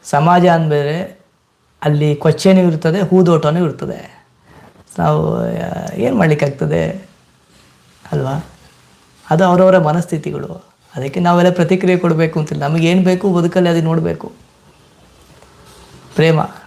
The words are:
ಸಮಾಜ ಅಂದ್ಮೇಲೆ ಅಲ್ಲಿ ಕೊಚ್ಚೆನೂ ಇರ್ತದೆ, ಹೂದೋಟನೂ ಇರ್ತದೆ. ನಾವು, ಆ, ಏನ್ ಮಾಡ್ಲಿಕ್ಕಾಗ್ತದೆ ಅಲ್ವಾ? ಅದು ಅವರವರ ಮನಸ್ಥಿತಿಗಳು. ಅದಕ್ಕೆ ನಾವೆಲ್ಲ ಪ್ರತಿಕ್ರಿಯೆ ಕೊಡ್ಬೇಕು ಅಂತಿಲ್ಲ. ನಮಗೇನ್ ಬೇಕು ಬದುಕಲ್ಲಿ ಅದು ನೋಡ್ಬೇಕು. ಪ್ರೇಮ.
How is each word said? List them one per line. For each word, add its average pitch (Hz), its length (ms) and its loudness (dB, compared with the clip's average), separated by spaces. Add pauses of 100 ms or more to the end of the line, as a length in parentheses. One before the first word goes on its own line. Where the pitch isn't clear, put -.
ಸಮಾಜ 175 420 2
ಅಂದ್ಮೇಲೆ 160 720 -2 (600)
ಅಲ್ಲಿ 147 340 0
ಕೊಚ್ಚೆನೂ 180 520 2
ಇರ್ತದೆ, 160 320 -2
ಹೂದೋಟನೂ 170 680 2
ಇರ್ತದೆ. 123 600 -10 (720)
ನಾವು, 160 380 0
ಆ, - 580 -8
ಏನ್ 247 220 -2
ಮಾಡ್ಲಿಕ್ಕಾಗ್ತದೆ 156 920 -2 (1040)
ಅಲ್ವಾ? 143 340 -4 (840)
ಅದು 165 140 4
ಅವರವರ 185 340 6
ಮನಸ್ಥಿತಿಗಳು. 151 880 -4 (300)
ಅದಕ್ಕೆ 139 240 -6
ನಾವೆಲ್ಲ 175 320 4
ಪ್ರತಿಕ್ರಿಯೆ 180 460 0
ಕೊಡ್ಬೇಕು 165 420 0
ಅಂತಿಲ್ಲ. 151 260 -6
ನಮಗೇನ್ 170 380 0
ಬೇಕು 185 300 0
ಬದುಕಲ್ಲಿ 175 360 0
ಅದು 165 120 0
ನೋಡ್ಬೇಕು. 160 500 -4 (1800)
ಪ್ರೇಮ. 160 260 2 (260)